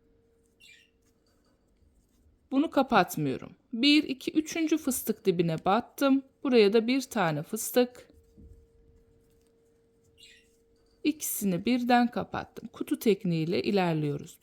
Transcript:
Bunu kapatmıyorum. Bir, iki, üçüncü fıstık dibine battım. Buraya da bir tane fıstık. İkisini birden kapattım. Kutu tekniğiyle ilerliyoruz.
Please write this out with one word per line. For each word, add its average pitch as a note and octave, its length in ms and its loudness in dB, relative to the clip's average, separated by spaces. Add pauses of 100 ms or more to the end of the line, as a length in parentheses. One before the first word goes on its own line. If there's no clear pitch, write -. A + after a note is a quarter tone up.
(2500)
Bunu C#4+ 180 0
kapatmıyorum. F3+ 840 0 (180)
Bir, C#4+ 300 4
iki, - 280 -8
üçüncü D#4+ 460 -2
fıstık - 480 -4
dibine E3+ 400 0
battım. C4+ 580 0 (200)
Buraya A3+ 300 4
da A3+ 140 2
bir C4 140 0
tane E3 420 -2
fıstık. - 640 -2 (3000)
İkisini G3+ 600 -2
birden A#3+ 420 2
kapattım. - 640 -10
Kutu - 260 -6
tekniğiyle F3 640 0
ilerliyoruz. E3 800 -2